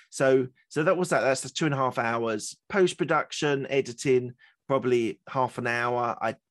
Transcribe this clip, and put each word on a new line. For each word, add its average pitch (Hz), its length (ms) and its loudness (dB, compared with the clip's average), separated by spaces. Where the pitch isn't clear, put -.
So, 135 380 2
so 151 140 -4
that 175 160 2
was 180 100 -2
that. 135 140 2
That's 127 180 2
the 131 80 -10
two - 160 -4
and 151 80 2
a 135 60 -2
half 131 200 0
hours. 117 560 -2
Post-production, 156 1000 0
editing, 127 640 0
probably 123 580 2
half 127 300 -2
an 120 100 -6
hour. 120 540 -2
I 113 160 -4